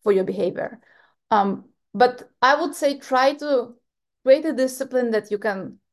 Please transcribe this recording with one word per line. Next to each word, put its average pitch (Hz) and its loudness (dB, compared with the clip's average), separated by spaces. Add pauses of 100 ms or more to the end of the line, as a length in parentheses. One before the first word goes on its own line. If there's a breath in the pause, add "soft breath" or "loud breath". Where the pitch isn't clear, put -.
for 214 2
your 190 2
behavior. 208 -6 (520 soft breath)
Um, 196 0 (240)
but 247 0 (120)
I 277 4
would 320 -4
say 285 -2
try 262 0
to 285 -4 (500)
create 294 6
a 311 -2
discipline 254 -2
that 208 -2
you 208 -4
can 196 -6 (140)